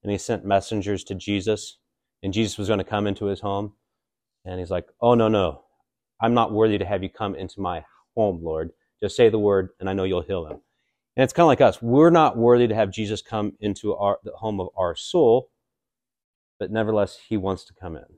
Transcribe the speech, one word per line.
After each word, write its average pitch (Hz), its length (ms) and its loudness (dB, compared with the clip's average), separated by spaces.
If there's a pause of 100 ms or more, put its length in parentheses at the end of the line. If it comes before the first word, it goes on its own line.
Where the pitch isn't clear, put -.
and 101 80 -6
he 101 60 -2
sent 107 280 -6
messengers 98 600 -2
to 98 100 -10
Jesus, 101 640 -6 (420)
and 95 100 -6
Jesus 104 280 -2
was 95 80 -4
gonna 101 160 0
come 104 240 -4
into 101 180 -6
his 98 160 -4
home. 101 320 -6 (720)
And 92 140 -10
he's 87 120 -8
like, 87 160 -4 (140)
"Oh, 120 140 6
no, 113 120 4
no, 95 360 0 (580)
I'm 117 140 0
not 113 180 0
worthy 107 240 2
to 95 80 -4
have 95 160 -4
you 92 80 -8
come 101 240 -8
into 95 280 -12
my 87 220 -6 (320)
home, 98 280 -2
Lord. 80 300 -6 (280)
Just 104 140 -6
say 117 140 6
the 107 100 0
word, 98 300 2 (100)
and 95 100 -6
I 95 40 -4
know 95 100 -2
you'll 92 180 -2
heal 85 240 -6
him." 76 160 -16 (540)
And 131 80 2
it's 127 100 0
kinda 170 120 4
like 147 160 4
us. 110 180 4
We're 135 300 6
not 156 280 4
worthy 120 300 6
to 110 60 0
have 107 160 2
Jesus 104 320 -6
come 104 380 -6
into 104 360 -4
our, 101 280 -2
the - 80 -12
home 107 280 -6
of 90 160 -6
our 87 200 -2
soul, 127 560 2 (1040)
but 95 140 -10
nevertheless, 107 480 -2 (100)
he 110 80 -2
wants 92 280 -4
to - 80 -20
come 85 220 -14
in. 65 100 -16 (120)